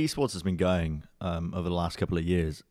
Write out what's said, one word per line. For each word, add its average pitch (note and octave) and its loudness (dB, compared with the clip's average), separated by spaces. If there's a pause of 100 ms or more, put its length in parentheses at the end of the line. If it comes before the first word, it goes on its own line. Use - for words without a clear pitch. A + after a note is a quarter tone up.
esports C#3 0
has F2+ -6
been F#2 0
going, E2+ 2 (180)
um, E2+ -2
over F2 -2
the F2 0
last E2+ -2
couple F2+ 0
of E2 0
years E2 0